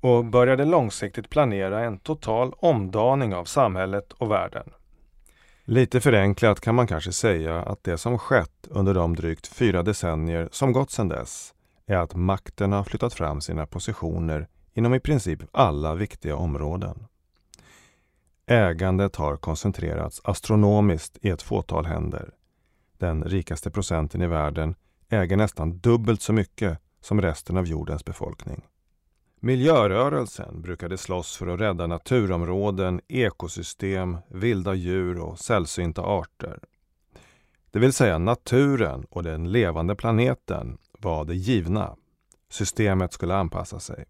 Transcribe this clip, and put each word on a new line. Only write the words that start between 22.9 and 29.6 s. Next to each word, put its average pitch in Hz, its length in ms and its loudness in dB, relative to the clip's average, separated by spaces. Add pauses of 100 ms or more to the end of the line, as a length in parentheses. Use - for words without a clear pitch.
Den 80 260 -2
rikaste 82 480 -4
procenten 87 500 -2
i 87 60 0
världen 78 480 -2 (340)
äger 95 280 2
nästan 87 420 -2
dubbelt 117 420 2
så 107 120 0
mycket 98 460 -2 (220)
som - 200 0
resten 85 360 -2
av 90 100 0
jordens 76 380 -6
befolkning. - 560 -10 (800)
Miljörörelsen 127 1200 2